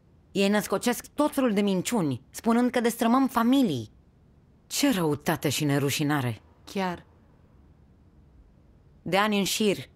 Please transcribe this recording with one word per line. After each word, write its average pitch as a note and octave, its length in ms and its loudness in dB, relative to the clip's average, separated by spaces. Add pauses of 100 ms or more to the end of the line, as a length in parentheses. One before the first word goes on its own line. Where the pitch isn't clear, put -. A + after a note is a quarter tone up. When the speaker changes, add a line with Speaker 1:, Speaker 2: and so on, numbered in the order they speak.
(320)
Speaker 1:
Ei G3 160 2
născocesc G#3 580 -2
tot - 280 -2
felul C4 180 2
de G3 80 0
minciuni, F#3 680 -2
spunând A#3 400 0
că B3 100 0
destrămăm A#3 460 2
familii. A#3 640 0 (760)
Ce - 260 0
răutate D#3+ 560 -2
și C#3+ 160 -2
nerușinare! C#3+ 760 0 (240)
Speaker 2:
Chiar. F#3 420 -6 (2000)
Speaker 1:
De E3 140 -2
ani G#3 220 2
în G3 60 2
șir, G3 320 0 (200)